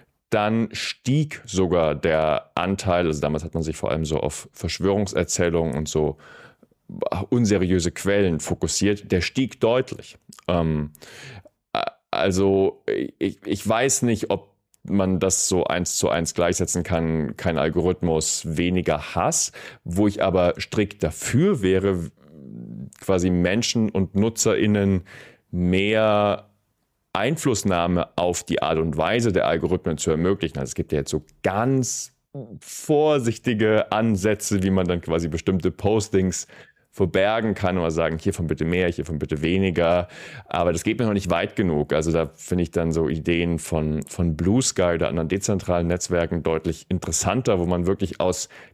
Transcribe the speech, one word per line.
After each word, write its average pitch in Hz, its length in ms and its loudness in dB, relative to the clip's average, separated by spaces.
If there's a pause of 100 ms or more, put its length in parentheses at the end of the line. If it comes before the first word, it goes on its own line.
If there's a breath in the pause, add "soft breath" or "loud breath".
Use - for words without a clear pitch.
(300 loud breath)
Dann 107 420 2
stieg - 720 -4
sogar 85 520 2
der 78 580 0
Anteil, 90 520 0
also 76 140 -2
damals 76 220 -2
hat 82 120 -10
man 82 100 -4
sich 78 120 -4
vor - 140 -4
allem 80 140 -2
so 76 160 -2
auf - 320 -6
Verschwörungserzählungen 87 1200 0
und 78 120 -4
so 76 300 0 (1120 loud breath)
unseriöse 92 600 2
Quellen 95 500 2
fokussiert, - 720 -2
der 92 120 2
stieg - 380 -4
deutlich. 117 580 -2 (280)
Ähm, 80 460 0 (800 loud breath)
a-, - 200 -4 (200)
also 95 720 2 (360)
ich, - 260 -2
ich 101 240 -4
weiß 123 340 0
nicht, 117 280 0
ob - 240 -6 (300)
man 95 360 0
das - 280 0
so 90 160 2
eins - 320 -2
zu - 120 0
eins 80 260 0
gleichsetzen 87 500 0
kann, 80 520 -2
kein 82 220 -2
Algorithmus, 82 840 0 (140)
weniger 87 580 0
Hass. 110 380 -2 (320 loud breath)
Wo 92 220 2
ich 101 160 0
aber 90 360 2
strikt - 440 -4
dafür 139 580 0
wäre, 92 500 2 (880)
quasi 92 300 2
Menschen 101 600 2
und 95 240 -2
NutzerInnen 101 880 2 (480 loud breath)
mehr 101 960 2 (640)
Einflussnahme 95 1040 0
auf 87 280 -2
die - 180 -2
Art 80 160 0
und 80 180 -2
Weise 104 360 2
der 90 140 2
Algorithmen 82 520 -2
zu - 120 -2
ermöglichen. 82 480 -2
Also 65 120 -6
es - 40 -14
gibt - 180 -6
ja 76 60 0
jetzt 71 120 -4
so 76 140 -4 (180)
ganz 120 720 -2 (480)
vorsichtige 117 1300 2
Ansätze, 104 720 2
wie 95 80 2
man 95 160 4
dann 87 140 0
quasi 82 280 0
bestimmte 85 440 0
Postings 98 760 0 (460 soft breath)
verbergen 101 640 2
kann 92 240 0
oder 82 120 0
sagen, 80 280 0
hiervon 92 300 -2
bitte 78 160 -2
mehr, 87 240 2
hiervon 82 300 -4
bitte 76 240 -4
weniger. 87 640 2 (380 loud breath)
Aber 87 260 0
das 85 120 -4
geht 113 140 0
mir 120 80 0
noch 107 60 0
nicht 95 180 -2
weit 87 260 -2
genug. 80 360 0
Also 82 200 2
da 78 220 0
finde - 280 -2
ich 85 100 -2
dann 82 200 0
so 80 160 0
Ideen 85 500 0
von, 78 460 -2
von 85 320 -2
Blue 95 240 2
Sky 90 340 0
oder 82 140 0
anderen 82 200 -2
dezentralen 90 580 0
Netzwerken 85 560 0
deutlich 80 460 -2
interessanter, 95 680 0
wo 85 80 0
man 87 200 0
wirklich 87 340 -2
aus 90 280 -2 (260 loud breath)